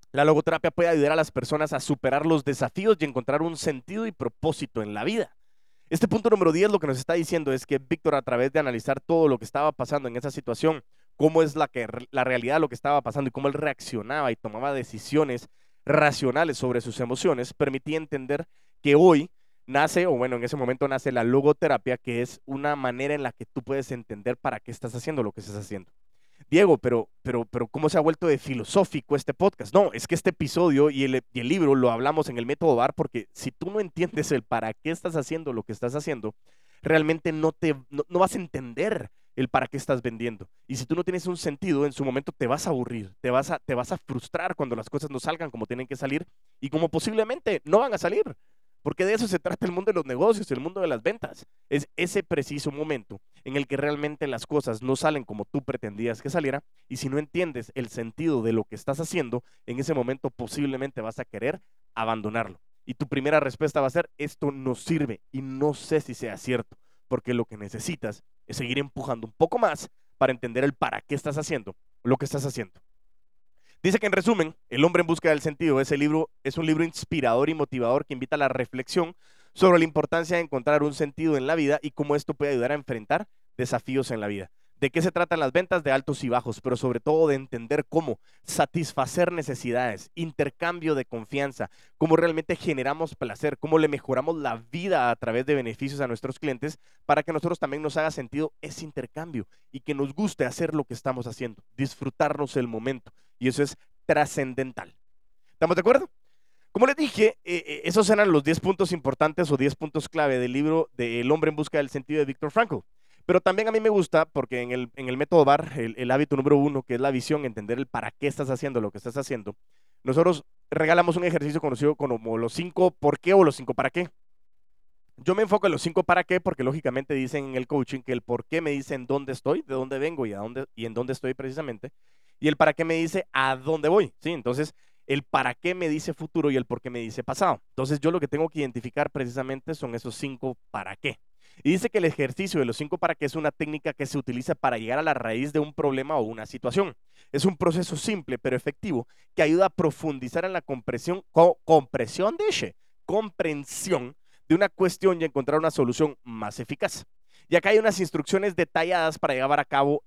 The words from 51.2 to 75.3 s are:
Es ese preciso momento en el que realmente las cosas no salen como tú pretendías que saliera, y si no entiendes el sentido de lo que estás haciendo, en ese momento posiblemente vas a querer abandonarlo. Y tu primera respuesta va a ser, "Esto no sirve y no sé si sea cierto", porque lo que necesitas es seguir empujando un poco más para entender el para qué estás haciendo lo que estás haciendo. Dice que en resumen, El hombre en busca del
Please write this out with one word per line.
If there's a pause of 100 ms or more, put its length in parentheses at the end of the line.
Es
ese
preciso
momento (220)
en
el
que
realmente
las
cosas
no
salen
como
tú
pretendías
que
saliera, (240)
y
si
no
entiendes
el
sentido
de
lo
que
estás
haciendo, (240)
en
ese
momento
posiblemente
vas
a
querer (340)
abandonarlo. (240)
Y
tu
primera
respuesta
va
a
ser,
"Esto
no
sirve (100)
y
no
sé
si
sea
cierto", (320)
porque
lo
que
necesitas (240)
es
seguir
empujando
un
poco
más (300)
para
entender
el
para
qué
estás
haciendo (280)
lo
que
estás
haciendo. (1040)
Dice
que
en
resumen, (140)
El
hombre
en
busca
del